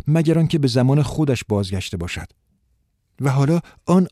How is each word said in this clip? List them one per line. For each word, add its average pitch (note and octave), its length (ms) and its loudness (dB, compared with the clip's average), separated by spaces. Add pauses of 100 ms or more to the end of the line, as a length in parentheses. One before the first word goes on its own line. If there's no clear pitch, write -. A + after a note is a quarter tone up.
مگر D#3+ 320 2
آنکه E3 200 0
به C#3 100 2
زمان C3 340 2
خودش C#3 420 -2
بازگشته G2 520 -4
باشد. E2+ 320 -10 (920)
و C3+ 100 0
حالا C#3 300 2 (260)
آن F3+ 260 4